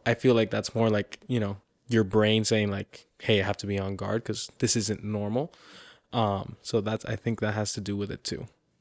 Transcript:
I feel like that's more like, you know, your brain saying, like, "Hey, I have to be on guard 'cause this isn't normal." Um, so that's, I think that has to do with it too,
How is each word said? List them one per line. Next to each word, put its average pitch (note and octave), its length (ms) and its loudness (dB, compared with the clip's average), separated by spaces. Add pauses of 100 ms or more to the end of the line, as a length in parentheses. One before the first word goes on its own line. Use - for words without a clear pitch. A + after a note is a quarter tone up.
I A#2 80 4
feel C3 200 4
like A2 160 2
that's A2+ 240 -4
more A2+ 140 4
like, G#2 380 -2
you B2 120 0
know, G2+ 180 -2 (300)
your A2+ 160 4
brain G#2+ 420 4
saying, G#2+ 260 2
like, - 340 -8 (160)
"Hey, G#2 200 4
I - 40 0
have G2+ 120 -2
to G2+ 100 -8
be G2+ 120 -2
on G2 160 -4
guard G2+ 300 -2
'cause - 240 -6 (100)
this - 160 2
isn't G#2 280 -2
normal." G#2 500 -4 (600)
Um, G#2 480 0
so - 180 0
that's, G#2+ 260 -4
I A2 120 -4
think A2+ 240 -4
that G#2+ 120 0
has G#2+ 200 -2
to A2+ 80 -8
do G2+ 160 -4
with G2+ 140 -4
it - 120 -12
too, - 220 -6 (360)